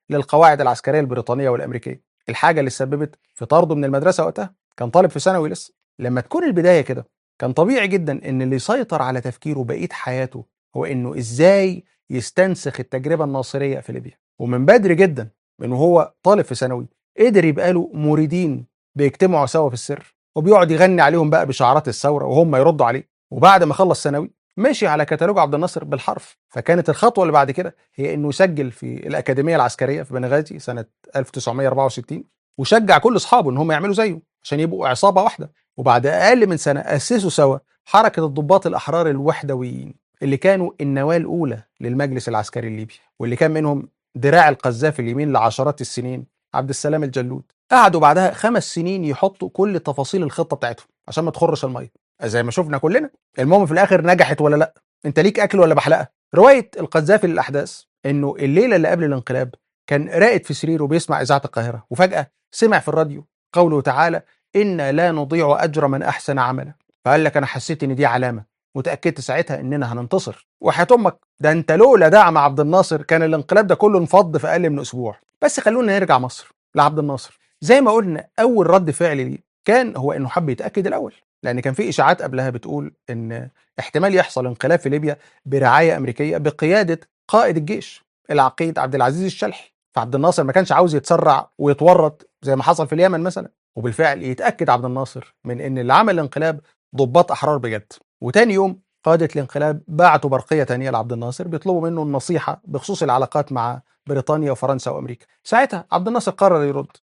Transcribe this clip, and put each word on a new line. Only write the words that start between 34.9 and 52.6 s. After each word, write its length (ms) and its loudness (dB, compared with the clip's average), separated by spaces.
واحدة. 300 -6
وبعد 300 2
أقل 400 4
من 100 2
سنة 240 -2
أسسوا 500 -2
سوا 280 2
حركة 420 2
الضباط 400 0
الأحرار 440 -2
الوحدويين، 840 -6
اللي 140 -2
كانوا 340 0
النواة 360 -2
الأولى 460 -4
للمجلس 480 -6
العسكري 400 -6
الليبي، 260 -12
واللي 180 -4
كان 140 2
منهم 380 -2
دراع 340 4
القذافي 540 -2
اليمين 300 -4
لعشرات 480 0
السنين 460 -10
عبد 140 -4
السلام 360 -4
الجلود. 380 -8
قعدوا 300 6
بعدها 300 6
خمس 440 -2
سنين 300 -4
يحطوا 480 -4
كل 280 -2
تفاصيل 420 -6
الخطة 340 -6
بتاعتهم 300 -8
عشان 160 -4
ما 60 -4
تخرش 340 0
المية، 280 -10
زي 180 -2
ما 80 -4
شفنا 280 -4